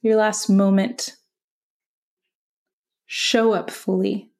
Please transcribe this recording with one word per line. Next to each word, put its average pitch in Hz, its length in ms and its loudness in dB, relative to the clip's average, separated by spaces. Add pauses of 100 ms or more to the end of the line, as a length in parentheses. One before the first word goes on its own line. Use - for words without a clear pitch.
your 220 120 2
last 214 340 0
moment? 196 680 0 (1900)
Show - 480 0
up 180 180 -4
fully 196 680 -4